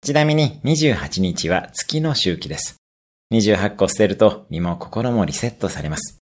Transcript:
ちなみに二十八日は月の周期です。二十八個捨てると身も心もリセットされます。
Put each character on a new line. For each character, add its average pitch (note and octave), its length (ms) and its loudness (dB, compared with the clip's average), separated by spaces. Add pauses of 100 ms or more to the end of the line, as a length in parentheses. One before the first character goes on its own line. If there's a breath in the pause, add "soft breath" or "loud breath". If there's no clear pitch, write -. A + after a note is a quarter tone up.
ち D3 120 -6
な D3+ 120 4
み D3+ 80 2
に D3+ 300 2
二 C#3+ 120 2
十 D3+ 200 2
八 D#2 260 -6
日 F2 280 -2
は F2+ 240 0
月 - 280 -2
の D#3 140 0
周 F2 240 -2
期 - 100 -12
で - 80 -8
す。 - 200 -6 (520)
二 A2+ 140 4
十 G#2 120 6
八 G2 200 -2
個 G2 120 2
捨 - 60 2
て G#2+ 140 2
る F#2+ 100 -2
と G#2+ 320 2
身 D#2+ 100 -8
も F2 160 -2
心 A#2 360 -6
も A2+ 120 2
リ D2 100 -2
セ A#2+ 160 -4
ッ - 20 -14
ト - 180 -4
さ - 140 -8
れ D#3 60 -6
ま D3+ 80 -4
す。 - 200 -4 (140)